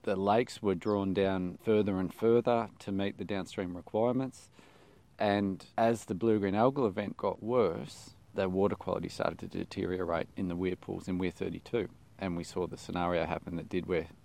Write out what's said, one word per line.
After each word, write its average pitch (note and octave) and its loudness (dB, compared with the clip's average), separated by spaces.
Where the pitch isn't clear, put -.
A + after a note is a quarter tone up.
The G2+ -2
lakes G2+ 2
were G2 2
drawn G2 2
down F#2 0
further G#2 2
and F2+ -2
further A#2 4
to G2+ -6
meet G2 -2
the G2 -8
downstream F2+ -4
requirements. A#2+ -2
And G2+ 2
as A#2 2
the G2+ -4
blue-green G2+ 2
algal B2+ 4
event G2+ -4
got - -2
worse, A2+ 0
the F#2+ 2
water F#2+ 2
quality - -4
started - -4
to F#2+ -10
deteriorate F2+ -4
in F#2 -2
the E2+ -4
weir F2+ -2
pools F#2 -10
in F#2 -2
Weir F2+ 0
thirty-two. F#2 -4
And F#2 -4
we E2+ -4
saw F2+ -4
the - -10
scenario F2 0
happen E2+ -6
that D#2 -8
did F2+ -4
where, E2 -2